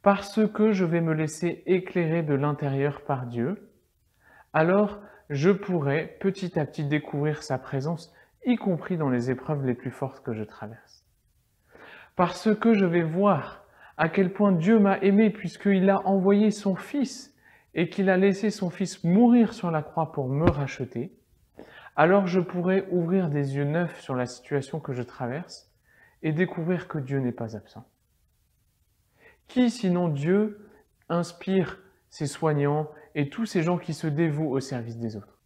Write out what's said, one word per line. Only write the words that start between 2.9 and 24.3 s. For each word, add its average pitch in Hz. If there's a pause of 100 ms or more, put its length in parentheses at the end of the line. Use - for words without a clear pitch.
par 127
Dieu, 120 (800)
alors 190 (300)
je 147
pourrai 165
petit 190
à 151
petit -
découvrir 147
sa 131
présence, 147 (320)
y 247
compris 180
dans 143
les 123
épreuves 135
les 127
plus 123
fortes -
que 120
je 110
traverse. - (1080)
Parce 196
que 226
je 196
vais 170
voir 170 (300)
à 165
quel 190
point 202
Dieu 185
m'a 196
aimé 202
puisqu'il 196
a 190
envoyé 202
son 196
Fils - (400)
et 165
qu'il 190
a 185
laissé 196
son 185
Fils -
mourir 226
sur 175
la 156
croix 156
pour 135
me 143
racheter, 135 (800)
alors 185
je 185
pourrai 185
ouvrir 175
des 143
yeux 143
neufs 143
sur 135
la 127
situation 139